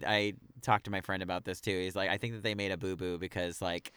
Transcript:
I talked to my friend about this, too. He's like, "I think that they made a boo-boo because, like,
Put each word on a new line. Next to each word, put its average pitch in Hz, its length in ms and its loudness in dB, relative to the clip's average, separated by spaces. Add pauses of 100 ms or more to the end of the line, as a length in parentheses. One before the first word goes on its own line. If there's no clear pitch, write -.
I 104 260 4 (280)
talked 107 240 4
to 101 60 -4
my 95 100 0
friend 95 200 -2
about 90 220 -2
this, 92 160 -6
too. 98 220 0
He's 92 160 -2
like, 98 120 2
"I 98 80 2
think 117 160 -4
that 107 100 -10
they 107 120 2
made 101 160 0
a 90 60 0
boo-boo 90 400 -2
because, 90 440 -2
like, 87 360 -2